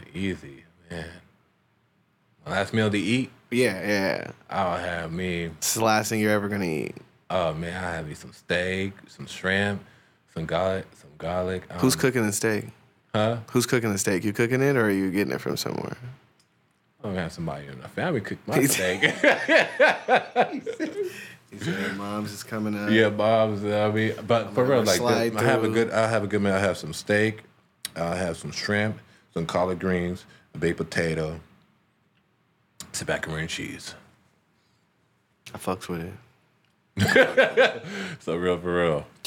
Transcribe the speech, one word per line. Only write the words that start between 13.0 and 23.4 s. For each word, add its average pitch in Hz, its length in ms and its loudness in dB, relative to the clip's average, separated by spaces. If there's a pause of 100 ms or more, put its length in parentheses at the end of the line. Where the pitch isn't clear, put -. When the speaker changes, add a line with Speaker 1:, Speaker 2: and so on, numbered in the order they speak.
Speaker 1:
Huh? 110 240 0 (140)
Speaker 2:
Who's 123 140 2
cooking 113 260 0
the 98 60 -2
steak? 98 260 0
You 104 80 0
cooking 127 280 0
it 135 160 2
or 113 100 4
are 104 40 4
you 98 220 2
getting 92 200 0
it - 80 -2
from 71 160 -4
somewhere? - 400 -6 (1080)
Speaker 1:
I'm 107 60 -6
gonna 92 120 -4
have 82 100 -6
somebody 71 340 -8
in 67 140 -16
my - 80 -16
family 143 340 -2
cook - 240 -8
my 131 120 2
Speaker 2:
He's 131 160 4
Speaker 1:
steak. 92 280 0
<laughs> 294 2000 2 (400)
Speaker 2:
He 101 100 -16
said, 101 360 -4
"Mom's 104 360 -6
is 104 100 -12
coming 107 340 -4
up." 104 140 -2
Speaker 1:
Yeah, 110 200 8
Mom's, 107 540 4